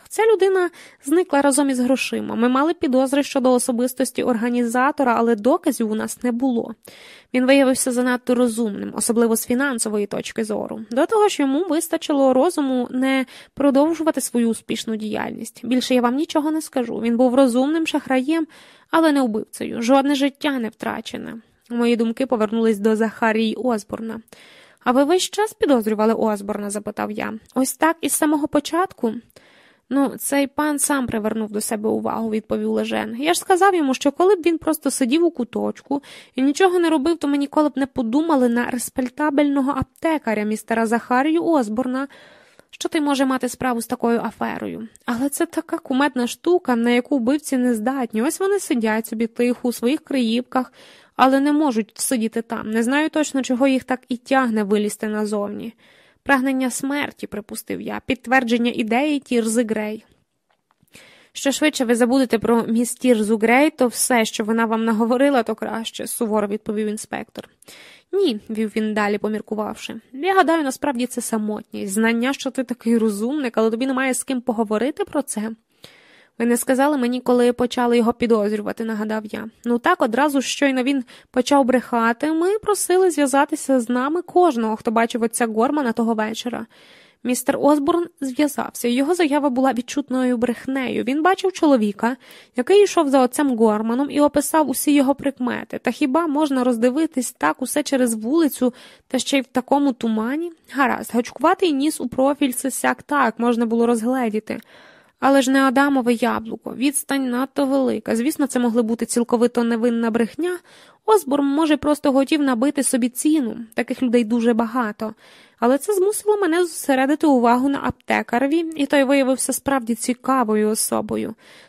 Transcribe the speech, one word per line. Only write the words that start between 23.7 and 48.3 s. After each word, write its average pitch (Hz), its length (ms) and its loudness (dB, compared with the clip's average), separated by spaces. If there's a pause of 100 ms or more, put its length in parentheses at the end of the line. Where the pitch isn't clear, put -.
«А 247 80 2
ви 269 120 4
весь 359 260 0
час 427 220 -4
підозрювали 220 640 2
Осборна?» 208 560 -4
запитав 208 400 -6
я. 214 240 -6 (200)
«Ось 262 220 -2
так, 320 240 0
із - 120 -4
самого 302 360 0
початку?» 302 640 -2 (800)
«Ну, 269 280 0
цей 277 280 -2
пан 294 320 -2
сам 277 280 0
привернув 220 440 -4
до 208 100 -6
себе 214 280 -4
увагу», 220 420 -2
відповів 214 380 -4
Лежен. 220 500 -2
«Я 311 160 0
ж 339 60 -6
сказав 381 340 4
йому, 277 200 2
що 277 180 0
коли 381 240 4
б 330 100 -4
він 330 120 0
просто 302 320 -2
сидів 277 340 0
у 330 60 4
куточку 226 720 -6 (320)
і 254 80 -2
нічого 359 360 2
не 339 120 2
робив, 320 260 0
то 294 120 -4
ми 285 100 2
ніколи 294 300 2
б - 80 -8
не 269 100 0
подумали 262 640 0
на 240 220 -2
респектабельного 277 1040 -2
аптекаря, 240 680 -2
містера 220 440 -2
Захарію 262 580 0
Осборна. 262 640 0 (640)
Що - 180 -8
ти 330 120 -2
може 285 260 2
мати 254 220 -2
справу 240 320 -4
з 226 60 -8
такою 233 340 0
аферою? 220 680 -8 (180)
Але 240 220 -2
це 330 180 -4
така 320 320 -6
кумедна 262 480 -2
штука, 339 500 0
на 233 140 2
яку 247 280 0
вбивці 269 380 -2
не 247 180 2
здатні. 226 480 -2
Ось 311 180 -2